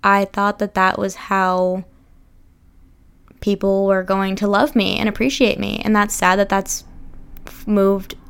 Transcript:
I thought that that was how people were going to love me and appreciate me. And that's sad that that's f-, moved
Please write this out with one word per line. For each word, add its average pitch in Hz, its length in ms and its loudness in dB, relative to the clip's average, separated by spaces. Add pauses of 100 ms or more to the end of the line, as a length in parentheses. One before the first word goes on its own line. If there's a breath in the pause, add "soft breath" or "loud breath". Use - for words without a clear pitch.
I 196 220 2
thought 202 340 -2
that 208 160 -4
that 190 220 2
was 196 180 -4
how 185 680 0 (1600)
people 196 460 0
were 190 160 2
going 190 340 -2
to 208 100 -2
love 202 280 2
me 190 220 2
and 214 120 0
appreciate 240 500 0
me. 202 240 -4
And 214 120 2
that's 208 180 2
sad 185 240 2
that 202 120 2
that's - 360 -2 (600)
f-, - 220 -16
moved 196 480 2 (140)